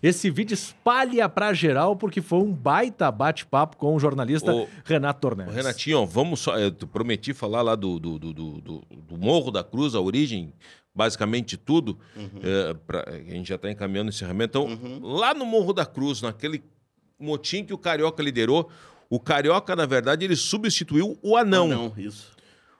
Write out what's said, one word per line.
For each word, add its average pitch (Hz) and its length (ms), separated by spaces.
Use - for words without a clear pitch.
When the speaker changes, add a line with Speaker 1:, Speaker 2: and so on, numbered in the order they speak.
Speaker 1:
esse 180 280
vídeo, 208 240
espalha 240 720
pra 190 260
geral, 165 440
porque 190 240
foi 170 180
um 202 140
baita 156 580
bate-papo 143 640
com 147 180
o 156 60
jornalista 139 540
Speaker 2:
Ô, 120 140
Speaker 1:
Renato 143 340
Dornelles. 101 340
Speaker 2:
ô, 113 40
Renatinho, 135 440
ó, 101 40
vamos 135 340
só, 113 180
eu 101 140
te 85 140
prometi 113 480
falar 113 280
lá 113 140
do, 92 240
do, 80 180
do, 80 160
do, 76 280
do, 80 280
do 80 280
Morro 127 340
da 92 140
Cruz, 131 280
a 110 60
origem, 98 540
basicamente 110 600
tudo, 139 420
Speaker 3:
Uhum. 104 140
Speaker 2:
é, 92 320
pra, - 320
a 80 120
gente 87 320
já 95 80
tá 98 120
encaminhando 104 380
o 104 60
encerramento. 104 460
Então, 117 180
Speaker 3:
Uhum. 135 80
Speaker 2:
lá 240 160
no 277 120
Morro 214 280
da 170 120
Cruz, 135 360
naquele 123 420
motim 151 460
que 202 80
o 190 40
Carioca 160 460
liderou, 139 460
o 120 100
Carioca, 165 560
na 160 100
verdade, 131 380
ele 180 140
substituiu 202 840
o 214 140
Anão. 196 300
Speaker 3:
Anão, 117 320
isso. 104 400